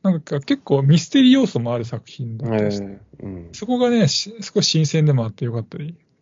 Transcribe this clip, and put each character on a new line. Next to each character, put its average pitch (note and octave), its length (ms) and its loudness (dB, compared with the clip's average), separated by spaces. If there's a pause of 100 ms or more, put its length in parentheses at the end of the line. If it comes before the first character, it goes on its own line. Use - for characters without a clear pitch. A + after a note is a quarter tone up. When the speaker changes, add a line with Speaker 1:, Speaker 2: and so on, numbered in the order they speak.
Speaker 1:
な F#3 160 2
ん - 20 -10
か D3+ 200 -6
結 C#4 240 -2
構 C#3 180 2
ミ C#3+ 160 6
ス - 120 -6
テ C#4 120 4
リ B3+ 80 8
ー B3+ 60 8
要 C4+ 100 4
素 D#3 140 -2
も A#2 120 -4
あ A#2+ 60 -2
る A#2 80 -6
作 A#2 220 -10
品 A2+ 320 -10
だ - 80 -6
っ A2+ 100 0
た G#2+ 80 2
り G2+ 60 0
し G2+ 80 -4
て、 G2 60 -8
Speaker 2:
へ - 20 -10
ー、 - 360 -20
う - 40 -12
ん。 E3+ 260 -12
Speaker 1:
そ G#3 140 -12
こ B3 100 0
が B3 140 2
ね、 A3+ 160 4
し-、 G3+ 340 -6
少 - 220 -2
し - 60 0
新 D#3 180 2
鮮 D#3 180 0
で D3 80 4
も B2 100 0
あ A2+ 40 -6
っ G#2+ 40 -10
て - 140 -8
よ A#2 80 -4
か A#2 60 -6
っ A2+ 40 -6
た - 140 -16
り。 D#3+ 180 -12 (260)